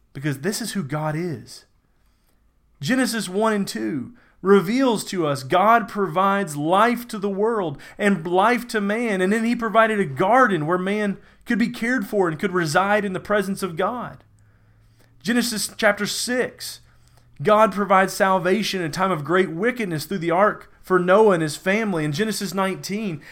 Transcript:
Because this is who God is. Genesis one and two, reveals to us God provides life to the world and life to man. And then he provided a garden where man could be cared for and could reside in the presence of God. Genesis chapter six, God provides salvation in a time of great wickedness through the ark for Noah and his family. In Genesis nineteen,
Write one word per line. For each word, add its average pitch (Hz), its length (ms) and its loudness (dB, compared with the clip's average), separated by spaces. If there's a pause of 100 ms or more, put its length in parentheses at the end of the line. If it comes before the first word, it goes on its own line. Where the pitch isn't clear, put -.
(140)
Because 139 260 -6
this 185 220 -4
is 208 100 -8
who 190 120 -4
God 151 320 -4
is. 156 500 -10 (1120)
Genesis 220 480 -2
one 208 240 0
and 202 160 -2
two, 208 480 -6 (260)
reveals 202 640 4
to 175 240 -2
us 135 160 -2
God 202 460 4
provides 196 640 0
life 202 540 2
to 220 80 -8
the 202 120 -2
world 196 500 -2 (180)
and 196 280 0
life 208 440 2
to 220 100 -4
man. 208 420 -2
And 185 120 2
then 226 100 0
he 233 120 0
provided 220 440 2
a 190 60 0
garden 185 600 2
where 175 120 0
man 196 400 -2 (280)
could 233 140 -2
be 226 100 0
cared 240 380 -2
for 190 220 0
and 156 100 -6
could 196 140 -2
reside 185 500 0
in 202 100 -6
the 185 60 -6
presence 196 440 -2
of 180 120 -6
God. 190 480 -6 (960)
Genesis 233 540 -2
chapter 208 300 0
six, - 720 -6 (640)
God 214 320 4
provides 190 400 2
salvation 190 680 0
in 165 60 -4
a 147 60 -6
time 185 180 0
of 151 140 -4
great 175 260 2
wickedness 180 540 -4
through 196 140 -6
the 165 120 -2
ark 190 400 0 (100)
for 185 180 2
Noah 190 340 6
and 165 100 2
his 151 140 -4
family. 190 480 0
In 151 60 -2
Genesis 196 420 -4
nineteen, 190 680 -4 (100)